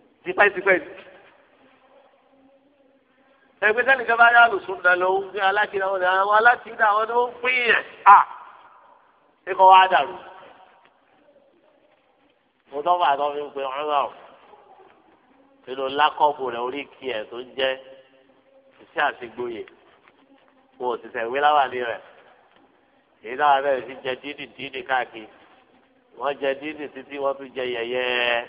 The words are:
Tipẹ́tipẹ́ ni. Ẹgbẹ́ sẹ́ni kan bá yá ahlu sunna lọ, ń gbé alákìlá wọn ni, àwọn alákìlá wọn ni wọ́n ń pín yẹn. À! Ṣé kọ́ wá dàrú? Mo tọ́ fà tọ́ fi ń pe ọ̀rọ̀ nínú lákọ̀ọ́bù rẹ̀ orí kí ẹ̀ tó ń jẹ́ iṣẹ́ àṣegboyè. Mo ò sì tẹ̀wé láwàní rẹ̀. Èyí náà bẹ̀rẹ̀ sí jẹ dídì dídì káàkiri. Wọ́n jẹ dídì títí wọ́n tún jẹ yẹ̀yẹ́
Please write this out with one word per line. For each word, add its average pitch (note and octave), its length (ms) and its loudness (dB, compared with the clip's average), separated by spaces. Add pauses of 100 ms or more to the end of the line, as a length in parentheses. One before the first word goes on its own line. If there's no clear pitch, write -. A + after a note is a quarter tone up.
(260)
Tipẹ́tipẹ́ F#3 520 2
ni. D#3 100 -8 (2750)
Ẹgbẹ́ A3 220 0
sẹ́ni B3 220 0
kan A3+ 120 0
bá A#3 120 8
yá A#3+ 120 6
ahlu A3+ 180 4
sunna F3+ 340 -2
lọ, F3+ 160 0
ń G3 140 -2
gbé F#3+ 180 -12
alákìlá G3+ 460 -2
wọn G3 120 -4
ni, F3+ 80 -2
àwọn G3 300 2
alákìlá A3+ 500 2
wọn G#3+ 180 0
ni A3+ 80 -8
wọ́n A#3+ 160 0
ń A#3+ 60 -16
pín B3 240 -4
yẹn. G#3 240 0 (200)
À! G3+ 140 10 (1300)
Ṣé F#3 60 -8
kọ́ F#3 140 6
wá F#3+ 200 10
dàrú? D3 280 0 (2500)
Mo C#3 80 -10
tọ́ E3+ 180 0
fà F3 180 2
tọ́ C#3+ 140 -2
fi D3 120 -8
ń C#3+ 100 -10
pe C#3 120 -10
ọ̀rọ̀ C#3 480 -4 (1600)
nínú C3 200 -8
lákọ̀ọ́bù D3 580 0
rẹ̀ A#2 160 -8
orí C3 240 -8
kí - 220 -20
ẹ̀ A2 180 -8
tó A#2 120 -18
ń B2+ 120 -14
jẹ́ C3 220 -4 (1080)
iṣẹ́ D3+ 240 -6
àṣegboyè. A#2 600 -8 (1160)
Mo B2+ 60 -8
ò A#2 120 -4
sì A2 120 -18
tẹ̀wé A#2 300 -6
láwàní C#3+ 400 2
rẹ̀. A#2 220 -8 (1200)
Èyí A#2 120 -12
náà C#3 260 2
bẹ̀rẹ̀ C3+ 220 -2
sí B2 120 -16
jẹ C3 200 -8
dídì C#3+ 320 -14
dídì C3 340 -14
káàkiri. A#2 460 -8 (840)
Wọ́n C#3 220 -6
jẹ C#3 180 -4
dídì D3 340 -12
títí C3 300 -16
wọ́n C#3 180 -4
tún C3+ 140 -16
jẹ B2+ 160 -10
yẹ̀yẹ́ A#2+ 840 -4